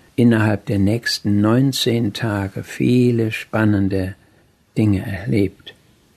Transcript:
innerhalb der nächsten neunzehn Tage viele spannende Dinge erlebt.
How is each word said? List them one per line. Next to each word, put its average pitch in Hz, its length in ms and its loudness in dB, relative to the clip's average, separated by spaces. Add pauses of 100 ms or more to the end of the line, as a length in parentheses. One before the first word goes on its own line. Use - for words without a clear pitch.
(160)
innerhalb 110 500 2
der 101 120 -2
nächsten 101 640 0
neunzehn 117 720 0
Tage 101 500 -6
viele 123 680 2
spannende 98 840 0 (600)
Dinge 104 300 2
erlebt. 101 640 -4 (440)